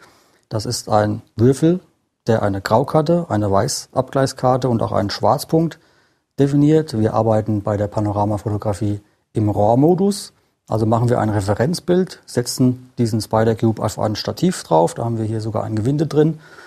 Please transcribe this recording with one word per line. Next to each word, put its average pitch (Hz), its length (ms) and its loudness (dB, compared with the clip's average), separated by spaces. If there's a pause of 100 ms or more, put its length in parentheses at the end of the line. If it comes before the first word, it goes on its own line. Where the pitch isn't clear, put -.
(480)
Das 110 200 -6
ist - 220 -8
ein 107 340 2 (120)
Würfel, 139 440 4 (480)
der 110 160 2
eine 98 180 -2
Graukarte, 156 680 2
eine 104 200 0
Weißabgleichskarte 127 1200 0
und 113 140 0
auch 107 80 -4
einen 101 180 0
Schwarzpunkt 147 720 0 (580)
definiert. 147 580 2
Wir 110 200 0
arbeiten 107 480 0
bei 107 140 -2
der 104 100 -2
Panoramafotografie 104 1120 -4 (300)
im 104 180 0
raw-Modus. 147 840 2 (360)
Also 110 180 0
machen 117 240 2
wir 117 100 0
ein 107 100 0
Referenzbild, 127 1000 -2
setzen 127 720 -2
diesen 113 220 0
Spider-Cube 113 640 0
auf 107 140 -4
ein 107 180 -2
Stativ - 460 -4
drauf. 165 320 0
Da 120 100 -8
haben 117 140 -4
wir 110 80 -4
hier 110 160 -4
sogar 107 220 -4
ein 107 120 -6
Gewinde 139 300 0
drin. 156 340 0 (280)